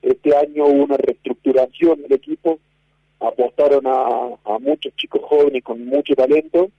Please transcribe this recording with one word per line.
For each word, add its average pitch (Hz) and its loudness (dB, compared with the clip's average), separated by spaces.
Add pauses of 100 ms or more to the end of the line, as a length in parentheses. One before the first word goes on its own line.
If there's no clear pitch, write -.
Este - 0
año 147 0
hubo 143 4
una 143 -2
reestructuración 135 0
del 135 -2
equipo, 156 -4 (600)
apostaron 131 0
a, 123 -2 (140)
a 107 -4
muchos - -6
chicos - -6
jóvenes 143 2
con 120 -10
mucho 139 -2
talento 156 0